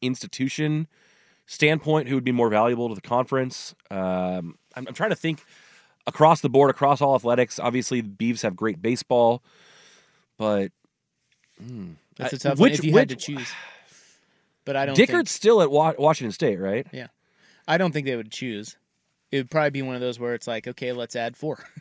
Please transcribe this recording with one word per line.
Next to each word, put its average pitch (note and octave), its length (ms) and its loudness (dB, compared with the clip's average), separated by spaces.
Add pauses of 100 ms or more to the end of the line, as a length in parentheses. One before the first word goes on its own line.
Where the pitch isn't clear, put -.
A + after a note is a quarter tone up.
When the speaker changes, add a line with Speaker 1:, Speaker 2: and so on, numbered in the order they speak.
Speaker 1:
institution C3+ 840 -4 (600)
standpoint D3+ 600 2
who C3+ 80 0
would C3 80 0
be B2 80 0
more A#2+ 180 2
valuable A#2 400 2
to A2 60 -8
the F#2+ 60 -14
conference. B2+ 720 -4 (160)
Um, F#2 720 -4 (160)
I'm, B2+ 120 -12
I'm B2+ 60 -14
trying F#3+ 160 -2
to F3+ 60 -2
think D#3+ 280 -6 (640)
across D#3 360 6
the C3+ 80 0
board, C3+ 200 6
across C#3 320 2
all C#3 140 4
athletics. A#2+ 420 2
Obviously, A#2+ 440 -2
the A2 80 -8
Beavs A2+ 340 -4
have G2+ 120 -2
great F#2+ 260 -4
baseball, A#2+ 600 2 (960)
but, G#2 340 0 (880)
hmm. G#2+ 320 -14 (260)
Speaker 2:
That's B2+ 140 -6
a C#3+ 40 -8
Speaker 1:
I, C3 40 -6
Speaker 2:
tough C#3 200 0
one A#3 120 8
Speaker 1:
which, D3+ 80 -4
Speaker 2:
if D#3+ 60 -2
you D#3 80 2
had A#3+ 160 6
Speaker 1:
which B2+ 160 -12
Speaker 2:
to D3 80 -8
choose. B2+ 180 -10 (1120)
But C#3 140 -4
I C#3 80 0
don't C#3 100 -4
Speaker 1:
Dickert's C4 360 4
Speaker 2:
think - 100 -8
Speaker 1:
still G#3+ 200 6
at D3+ 80 4
Wa-, D3+ 300 4
Washington C#3 320 2
State, G#2 280 0
right? G2 340 -2
Speaker 2:
Yeah. B2+ 140 -14 (600)
I D#3 100 2
don't F3+ 140 0
think D3 140 -4
they C3 100 -2
would A2 160 -8
choose. A2+ 460 -10 (540)
It C#3 60 -2
would B2+ 140 -6
probably D3+ 200 2
be C#3 100 -6
one C3 140 -8
of B2 60 -8
those B2 160 -6
where A#2+ 160 -6
it's A2+ 140 -10
like, A2+ 180 -8
"Okay, B2 280 -8
let's A#2+ 220 -8
add A#2 200 -6
four." D3+ 240 -8 (220)